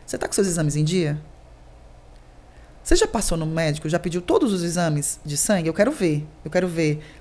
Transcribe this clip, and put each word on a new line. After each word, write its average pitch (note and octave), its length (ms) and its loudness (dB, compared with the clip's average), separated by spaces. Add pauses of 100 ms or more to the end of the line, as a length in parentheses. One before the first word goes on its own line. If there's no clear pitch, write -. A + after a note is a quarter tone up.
"Você - 100 -6
tá - 100 -6
com - 60 -8
seus G3+ 140 2
exames D#3+ 300 0
em D3+ 80 2
dia? D#3 340 0 (1600)
Você - 140 6
já G#4+ 100 4
passou G3+ 300 -2
no D#3+ 80 -2
médico? D#3+ 440 -2
Já E3+ 100 0
pediu F3 240 -4
todos B3+ 300 2
os F3+ 100 0
exames E3 600 -2
de D3 120 -6
sangue? F3 320 0
Eu D#3+ 60 -2
quero A3 180 2
ver. D#3 340 0 (160)
Eu D3+ 80 -12
quero F3+ 160 2
ver D#3+ 340 0 (200)